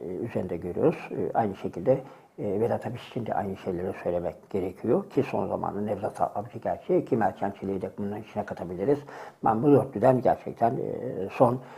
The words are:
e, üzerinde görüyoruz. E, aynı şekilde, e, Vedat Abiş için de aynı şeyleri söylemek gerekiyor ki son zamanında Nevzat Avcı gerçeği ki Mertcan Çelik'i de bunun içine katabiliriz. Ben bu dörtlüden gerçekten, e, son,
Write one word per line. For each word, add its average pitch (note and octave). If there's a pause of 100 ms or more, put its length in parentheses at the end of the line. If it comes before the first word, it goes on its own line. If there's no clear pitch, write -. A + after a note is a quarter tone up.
e, -
üzerinde F#2
görüyoruz. F#2
E, G2
aynı G#2+
şekilde, G#2 (400)
e, G#2
Vedat A2+
Abiş A#2
için A#2
de G#2+
aynı F#2+
şeyleri F#2 (100)
söylemek F2
gerekiyor A2
ki C3+
son G#2
zamanında F#2
Nevzat G#2
Avcı -
gerçeği C#3+
ki C3
Mertcan G2+
Çelik'i F#2+
de F#2+
bunun G#2
içine G#2+
katabiliriz. F#2+ (460)
Ben A2+
bu D3
dörtlüden B2
gerçekten, E2+
e, - (560)
son, B2+ (180)